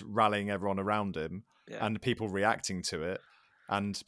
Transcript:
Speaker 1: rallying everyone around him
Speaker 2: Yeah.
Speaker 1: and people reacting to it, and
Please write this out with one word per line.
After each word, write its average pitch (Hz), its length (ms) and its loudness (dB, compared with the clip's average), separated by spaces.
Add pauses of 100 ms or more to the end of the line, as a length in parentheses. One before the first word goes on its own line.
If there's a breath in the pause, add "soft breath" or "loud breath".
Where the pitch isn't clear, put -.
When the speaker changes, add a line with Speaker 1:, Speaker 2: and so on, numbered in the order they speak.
Speaker 1:
rallying 104 460 2
everyone 98 300 0
around 101 360 0
him 82 280 -4 (240)
Speaker 2:
Yeah. 110 180 -4
Speaker 1:
and 107 160 -2
people 120 260 0
reacting 98 540 0
to 82 200 -4
it, 90 180 -2 (480 soft breath)
and 101 400 0